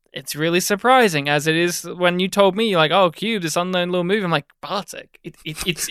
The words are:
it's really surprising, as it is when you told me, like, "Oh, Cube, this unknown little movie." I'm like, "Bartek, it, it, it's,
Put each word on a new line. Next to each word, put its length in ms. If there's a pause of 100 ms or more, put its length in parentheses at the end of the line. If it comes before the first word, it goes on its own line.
(140)
it's 220
really 240
surprising, 720
as 160
it 100
is 280
when 360
you 80
told 260
me, 220
like, 140
"Oh, 200
Cube, 300
this 160
unknown 320
little 160
movie." 180
I'm 80
like, 140 (160)
"Bartek, 640
it, 180
it, 140 (100)
it's, 240